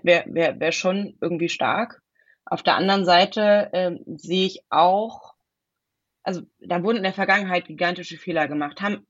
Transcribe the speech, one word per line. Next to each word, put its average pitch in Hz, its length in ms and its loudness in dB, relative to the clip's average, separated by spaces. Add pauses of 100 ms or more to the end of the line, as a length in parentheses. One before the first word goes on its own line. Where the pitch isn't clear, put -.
wär, 170 260 4
wär, 165 300 0
wär 165 140 0
schon 190 480 -4
irgendwie 170 300 -2
stark. 175 500 -2 (460)
Auf - 160 -6
der 151 140 4
anderen 196 280 2
Seite, 202 680 4
ähm, 180 260 -2 (160)
sehe 185 300 -2
ich - 240 -8
auch, 190 640 0 (880)
also 180 180 -6 (180)
da 175 240 -4
wurden 220 140 0
in 202 60 -6
der 190 100 -2
Vergangenheit 190 540 0
gigantische 175 500 -6
Fehler 160 320 -4
gemacht. 147 320 -6
Haben, 202 300 -6